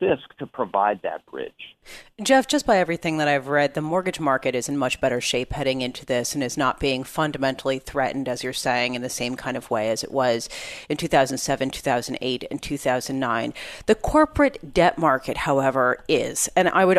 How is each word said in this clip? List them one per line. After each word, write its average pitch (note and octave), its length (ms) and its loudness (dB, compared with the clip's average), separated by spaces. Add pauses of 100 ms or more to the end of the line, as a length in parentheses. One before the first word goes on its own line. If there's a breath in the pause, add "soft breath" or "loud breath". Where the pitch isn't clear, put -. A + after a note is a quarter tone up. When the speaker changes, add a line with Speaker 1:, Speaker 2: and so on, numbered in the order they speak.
Speaker 1:
fisc - 220 0 (160)
to - 80 -10
provide G2+ 560 0
that D#2+ 240 -6
bridge. - 500 -12 (460 loud breath)
Speaker 2:
Jeff, C4 260 4
just D4 180 0
by G#3+ 120 4
everything E3 400 -2
that D3+ 100 2
I've C#3 180 2
read, C#3+ 280 2
the D#3 80 -2
mortgage F3+ 360 -2
market C3+ 360 0
is A#2+ 120 -2
in C#3+ 120 -4
much B2+ 200 -2
better B2+ 220 0
shape B2 320 -2
heading C3 300 -2
into B2 240 -8
this A#2+ 280 -2
and C#3+ 80 -2
is A#2+ 140 -4
not C3+ 240 0
being C3+ 240 0
fundamentally C3+ 760 -2
threatened, C3+ 500 -2
as B2 140 -4
you're C3 120 -6
saying, B2 400 0
in B2 80 -6
the B2+ 80 -6
same B2 260 -6
kind B2+ 220 -6
of - 120 -10
way A2 200 2
as A2 120 -2
it - 80 -10
was B2 380 0 (400 loud breath)
in D3+ 80 -4
two E3+ 100 -4
thousand C3+ 300 4
seven, C3+ 340 -2
two - 120 -8
thousand B2 400 -2
eight, B2 280 -2
and C#3+ 120 -8
two C#3+ 160 -6
thousand C3 420 -2
nine. A#2+ 320 0 (340 loud breath)
The A3 80 4
corporate D4 800 2
debt F3 240 4
market, C#3 400 2
however, C3+ 720 2
is. A#2+ 480 0
And F#3 140 4
I F#3+ 160 4
would F#3 120 6